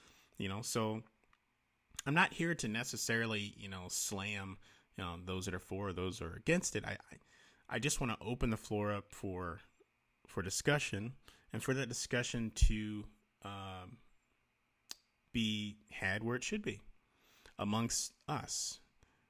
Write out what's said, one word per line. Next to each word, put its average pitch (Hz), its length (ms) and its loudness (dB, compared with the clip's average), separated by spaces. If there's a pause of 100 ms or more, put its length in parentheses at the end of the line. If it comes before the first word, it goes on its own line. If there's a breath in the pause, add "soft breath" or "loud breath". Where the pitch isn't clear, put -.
(380 loud breath)
You 98 100 -2
know, 98 140 -2
so 110 400 0 (1040)
I'm 139 80 2
not 180 180 6
here 170 220 2
to 135 140 -2
necessarily, 113 880 0
you 104 120 -10
know, 92 200 -6
slam, 98 680 -2 (380 loud breath)
you 98 80 -4
know, 85 200 -2
those 92 220 -2
that 92 80 -2
are 92 40 -4
for 98 300 -4
or 92 40 -2
those 90 260 -2
that 82 80 -4
are 80 100 -8
against - 400 2
it. 104 80 -2
I, - 80 -4
I, - 240 -10 (520 loud breath)
I - 100 -2
just 127 220 2
wanna 117 200 0
open 120 300 0
the 107 60 2
floor 104 360 0
up 101 180 -4
for, 90 500 -4 (680)
for - 160 -4
discussion, 117 720 0 (380 loud breath)
and 113 100 -4
for 135 120 2
that 131 140 0
discussion 120 680 0
to, 107 500 6 (400)
um, 98 540 -10 (1300)
be 107 440 0 (140)
had 104 320 0
where 117 140 0
it 123 80 -4
should 208 180 -2
be, 127 180 -4 (800 loud breath)
amongst 110 540 2 (160)
us, - 520 -4 (500)